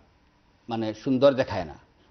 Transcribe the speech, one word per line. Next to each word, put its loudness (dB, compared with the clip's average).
মানে -4
সুন্দর 4
দেখায় -2
না, -16